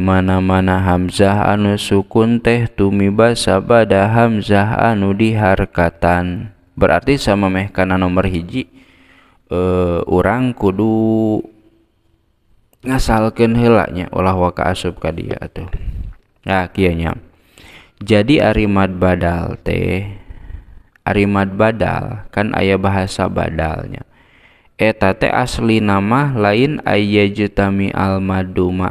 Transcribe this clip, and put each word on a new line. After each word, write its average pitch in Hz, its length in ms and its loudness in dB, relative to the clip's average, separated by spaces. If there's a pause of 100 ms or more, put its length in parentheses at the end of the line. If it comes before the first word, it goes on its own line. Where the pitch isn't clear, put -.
mana-mana 92 800 2
hamzah 92 720 2
anu 104 240 0
sukun 113 640 0
teh 117 240 0
tumiba 101 720 2
sabada 98 800 2
hamzah 107 640 2
anu 98 320 2
diharkatan. 95 1400 0 (160)
Berarti 101 480 2
sama 101 320 0
meh 98 160 -2
kana 92 320 0
nomor 90 240 0
hiji, 90 400 -6 (880)
eh, 90 560 0
urang 110 480 0
kudu 110 960 0 (1300)
ngasalkeun 113 720 0
heula 117 320 4
nya, 87 240 -6
ulah 92 240 0
wa 87 160 0
kaasup 90 480 -2
ka 80 80 -4
dia - 320 -8
atuh. - 240 -12 (800)
Nah, 92 240 -2
kieu 90 240 0
nya. 82 240 -4 (800)
Jadi 107 400 2
ari 107 320 2
mad 95 320 0
badal 85 560 0
teh, 90 480 -4 (960)
ari 101 240 0
mad 98 320 -2
badal 104 720 -2
kan 104 240 -4
aya 95 240 0
bahasa 95 480 -2
badalnya. 82 800 -6 (720)
Eta 101 400 0
teh - 160 0
asli 113 480 0
nama 104 560 0
lain 110 480 0
ayyajtami 101 1040 0
al 95 320 -2
madu 92 480 -2
ma 92 220 -2